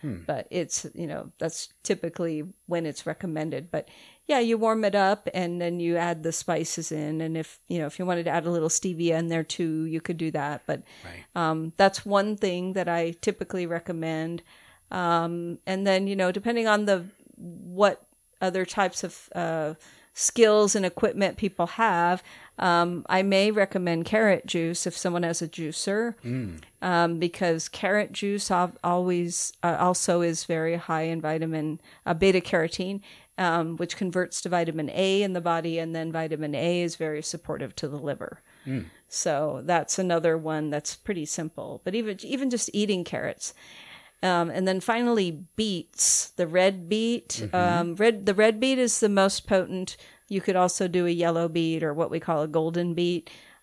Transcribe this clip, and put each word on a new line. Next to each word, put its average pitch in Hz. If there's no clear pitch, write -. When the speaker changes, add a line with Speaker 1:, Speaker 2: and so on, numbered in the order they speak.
Speaker 1:
Hmm. 107
Speaker 2:
But 131
it's, -
you 170
know, 143
that's -
typically 165
when 170
it's -
recommended. 156
But 156
yeah, 285
you 226
warm 220
it 196
up 202
and 175
then 175
you 170
add 170
the 165
spices 160
in. 156
And 160
if, -
you 175
know, 156
if 151
you 180
wanted 175
to 165
add 160
a 170
little 165
stevia 165
in 165
there 165
too, 160
you 160
could 170
do 160
that. 147
But, 147
Speaker 1:
Right. -
Speaker 2:
um, 160
that's 196
one 202
thing 185
that 185
I 170
typically 180
recommend. 165
Um, 170
and 190
then, 196
you 196
know, 185
depending 226
on 208
the, 190
what 175
other 185
types 185
of, -
uh, 160
skills 214
and 190
equipment 190
people 180
have, 180
um, 175
I 190
may 196
recommend 180
carrot 214
juice 170
if 175
someone 175
has 165
a 160
juicer, 196
Speaker 1:
Mm. 117
Speaker 2:
um, 170
because 170
carrot 202
juice 202
al-, 180
always, 175
uh, 165
also 180
is 165
very 165
high 160
in 165
vitamin, 156
uh, 175
beta 185
carotene, 185
um, 170
which 170
converts 180
to 190
vitamin 165
A 190
in 190
the 180
body, 165
and 165
then 160
vitamin 156
A 175
is 170
very 156
supportive 151
to 151
the 143
liver. -
Speaker 1:
Mm. 131
Speaker 2:
So 143
that's 165
another 170
one 156
that's 147
pretty 175
simple. -
But 185
even, 214
even 269
just 233
eating 208
carrots. -
Um, 175
and 185
then 190
finally, 220
beets, -
the 180
red 185
beet. 226
Speaker 1:
Mm-hmm. 208
Speaker 2:
Um, 175
red, 214
the 202
red 214
beet 262
is 247
the 214
most 196
potent 185
you 196
could 185
also 180
do 175
a 175
yellow 170
beet 160
or 156
what 160
we 160
call 156
a 160
golden 165
beet. 175